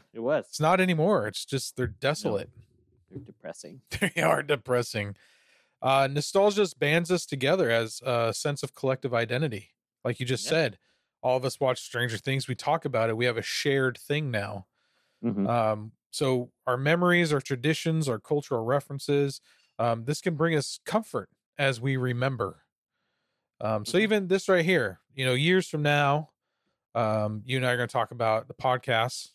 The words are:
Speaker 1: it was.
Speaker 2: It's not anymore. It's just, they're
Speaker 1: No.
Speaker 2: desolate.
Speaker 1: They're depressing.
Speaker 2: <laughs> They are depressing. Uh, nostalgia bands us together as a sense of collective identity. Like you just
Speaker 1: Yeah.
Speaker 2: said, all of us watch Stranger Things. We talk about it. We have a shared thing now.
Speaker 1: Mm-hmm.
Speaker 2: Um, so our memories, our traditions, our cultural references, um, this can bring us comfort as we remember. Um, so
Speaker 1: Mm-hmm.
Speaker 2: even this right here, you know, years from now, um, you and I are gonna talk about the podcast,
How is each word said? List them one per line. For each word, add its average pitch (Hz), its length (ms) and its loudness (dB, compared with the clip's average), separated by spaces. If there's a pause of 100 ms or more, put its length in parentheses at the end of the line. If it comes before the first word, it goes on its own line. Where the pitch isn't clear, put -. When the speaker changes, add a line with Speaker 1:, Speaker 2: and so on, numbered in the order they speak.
(140)
Speaker 1:
it 113 80 -12
was. 131 260 0
Speaker 2:
It's - 140 -10
not 175 180 4
anymore. 175 480 2
It's - 160 -8
just, - 320 -6
they're 127 120 -2
Speaker 1:
No. - 120 -8
Speaker 2:
desolate. 131 500 -2 (600)
Speaker 1:
They're 95 100 -16
depressing. - 640 -18 (100)
Speaker 2:
<laughs> - 80 -6
They 170 220 -2
are 160 220 2
depressing. 120 720 -2 (640)
Uh, 135 280 2
nostalgia 196 560 2 (140)
bands 160 320 2
us 180 140 0
together 143 440 0
as 117 360 0
a 117 280 0
sense - 300 -4
of 139 100 -8
collective 131 400 -4
identity. 117 580 -2 (340)
Like 123 160 -4
you 131 40 -4
just 123 200 -4
Speaker 1:
Yeah. - 60 -4
Speaker 2:
said, 151 280 0 (420)
all 127 140 2
of 127 80 -2
us 131 160 -4
watch 127 220 0
Stranger 120 360 -4
Things. 135 300 -4
We 127 80 -4
talk 156 300 -2
about 117 240 0
it. 110 80 -2
We 120 80 0
have 120 100 2
a 110 60 -4
shared 135 560 0
thing 147 340 -4
now. 101 360 -6 (540)
Speaker 1:
Mm-hmm. 101 240 0
Speaker 2:
Um, 110 460 0 (180)
so 131 440 -2 (120)
our 123 120 0
memories, 175 560 4
our 139 80 2
traditions, 151 680 0
our 117 100 0
cultural 139 460 -2
references, 139 760 0 (360)
um, 117 280 0
this 147 160 -4
can 175 140 -2
bring 160 200 2
us - 300 -2
comfort 165 440 -4 (280)
as 135 240 0
we 135 160 0
remember. 123 680 -2 (960)
Um, 107 260 -2
so - 120 0
Speaker 1:
Mm-hmm. 208 60 6
Speaker 2:
even 208 240 0
this 190 220 0
right 180 160 6
here, 131 340 2 (140)
you 135 120 -2
know, 127 80 2
years 170 340 4
from 151 160 -4
now, 147 480 2 (640)
um, 107 500 0
you 131 120 -2
and 127 80 0
I 123 60 2
are 123 60 0
gonna 120 100 -2
talk 117 240 -2
about 113 360 0
the 127 60 -14
podcast, 123 800 -2